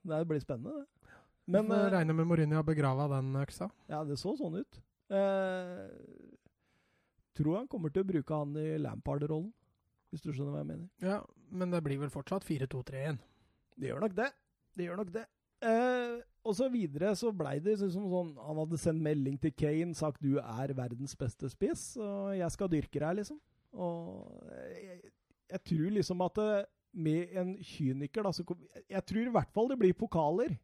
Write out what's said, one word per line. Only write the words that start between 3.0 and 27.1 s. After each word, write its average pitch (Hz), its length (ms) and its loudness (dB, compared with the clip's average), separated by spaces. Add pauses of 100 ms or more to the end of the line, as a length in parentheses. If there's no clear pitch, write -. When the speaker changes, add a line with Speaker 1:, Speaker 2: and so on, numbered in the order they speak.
Speaker 2:
den 135 260 0
øksa. 156 340 -4 (180)
Speaker 1:
Ja, 156 160 -4
det 143 140 -2
så 214 180 -2
sånn 175 220 -4
ut. - 220 -10 (300)
Eh, 190 800 0 (1500)
tror 156 220 2
han 262 100 -6
kommer 160 240 -4
til 190 120 2
å 190 40 -2
bruke 156 260 0
han 147 220 -2
i 156 220 -2
Lampard-rollen, 147 720 -2 (640)
hvis 156 120 -10
du 156 80 -4
skjønner 143 220 -4
hva 147 80 -4
jeg 151 80 -6
mener. 165 180 -10 (120)
Speaker 2:
Ja, 190 180 0 (320)
men 180 200 -2
det 170 120 2
blir 139 180 -2
vel 143 100 -2
fortsatt 185 360 -4
fire 135 200 0
to 127 160 -6
tre 135 220 -8
en. 147 140 -2 (600)
Speaker 1:
Det - 120 -4
gjør 196 140 -2
nok 190 120 0
det. 254 140 0 (460)
Det 175 100 -2
gjør 175 140 -6
nok 185 120 -4
det. 226 120 -6 (380)
Eh, 240 580 4 (220)
og 214 120 0
så 262 140 4
videre 190 460 2
så 226 180 0
ble 143 260 -2
det 202 200 4
liksom 196 280 0
sånn, 180 280 0
han 156 260 -6
hadde 160 180 0
sendt 160 240 2
melding 143 360 2
til 160 140 2
Kane, 156 440 0
sagt, 151 240 -2
"Du 139 160 4
er 127 380 -4
verdens 123 420 -4
beste 131 320 -4
spiss, - 460 -2
og 202 420 -4
jeg 170 160 0
skal 196 160 -2
dyrke 151 320 0
deg", 165 160 0
liksom. 254 240 -6 (320)
Og, 170 560 -6 (200)
eh, - 260 -12
jeg, 180 380 -18 (380)
jeg 180 140 -6
tror 165 260 2
liksom 185 320 2
at, 175 160 -2
eh, 214 260 2 (280)
med 175 420 0